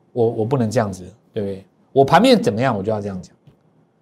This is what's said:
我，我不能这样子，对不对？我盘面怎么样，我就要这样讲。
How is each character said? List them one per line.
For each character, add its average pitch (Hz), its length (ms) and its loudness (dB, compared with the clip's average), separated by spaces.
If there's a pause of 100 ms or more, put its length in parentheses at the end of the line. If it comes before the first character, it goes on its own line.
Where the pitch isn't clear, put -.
(120)
我， 117 180 0
我 110 140 -4
不 127 140 -2
能 113 120 -2
这 117 120 0
样 101 100 -4
子， 92 140 -14 (260)
对 110 100 -8
不 101 60 -6
对？ 95 180 -10 (280)
我 139 100 4
盘 165 180 4
面 247 220 4
怎 117 100 0
么 107 60 -4
样， 123 180 0
我 95 60 -6
就 110 80 -2
要 107 80 -4
这 101 80 -8
样 95 140 -8
讲。 - 120 -20 (680)